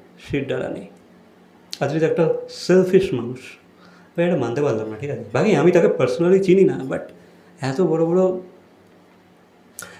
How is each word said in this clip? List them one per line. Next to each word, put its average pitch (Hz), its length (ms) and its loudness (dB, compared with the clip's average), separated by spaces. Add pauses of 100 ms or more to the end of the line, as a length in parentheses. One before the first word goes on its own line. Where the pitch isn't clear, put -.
(300)
শিরদাঁড়া 131 380 -4
নেই, - 200 -12 (920)
অদ্রিত 151 220 -2
একটা 160 320 0 (140)
সেলফিশ 185 680 2
মানুষ। 120 240 -6 (800)
ভাই 170 100 0
এটা 175 100 0
মানতে 123 260 -2
পারলাম 110 280 -2
না, 110 60 -12
ঠিক 143 140 -10
আছে? 110 220 -10
বাকি 175 240 2
আমি 160 160 4
তাকে 165 140 6
personally 175 560 2
চিনি 190 220 6
না, 143 240 0
but 165 100 -6 (600)
এত 135 200 -4
বড় 160 240 0
বড়, 185 360 0 (1600)